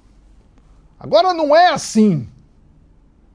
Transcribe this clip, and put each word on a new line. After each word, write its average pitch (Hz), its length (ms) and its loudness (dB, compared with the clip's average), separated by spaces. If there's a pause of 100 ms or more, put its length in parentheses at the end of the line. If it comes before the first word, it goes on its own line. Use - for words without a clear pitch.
(1000)
Agora 339 360 0
não 302 200 -2
é 339 200 4
assim." 185 520 -2 (1080)